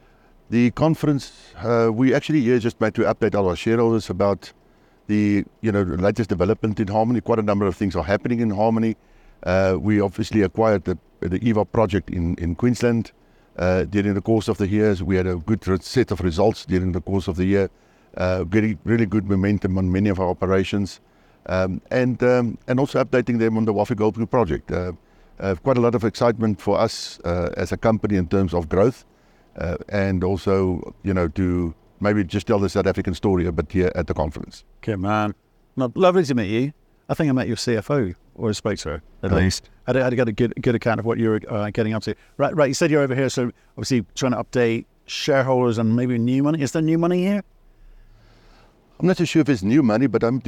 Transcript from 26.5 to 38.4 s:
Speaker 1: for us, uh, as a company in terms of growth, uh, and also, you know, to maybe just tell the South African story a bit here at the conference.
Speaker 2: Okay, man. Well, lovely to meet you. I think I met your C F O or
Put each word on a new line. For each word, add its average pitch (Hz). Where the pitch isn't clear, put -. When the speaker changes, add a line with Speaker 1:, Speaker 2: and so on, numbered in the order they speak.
Speaker 1:
for 98
us, -
uh, 87
as 92
a 92
company 110
in 90
terms 95
of 85
growth, 104
uh, 80
and 98
also, 95
you 98
know, 90
to 87
maybe 104
just 98
tell 107
the 98
South 95
African 92
story 90
a 90
bit 80
here 90
at 87
the -
conference. -
Speaker 2:
Okay, 110
man. 104
Well, 127
lovely 185
to 131
meet 104
you. 127
I 151
think 156
I 131
met 127
your 117
C 117
F 107
O 110
or 107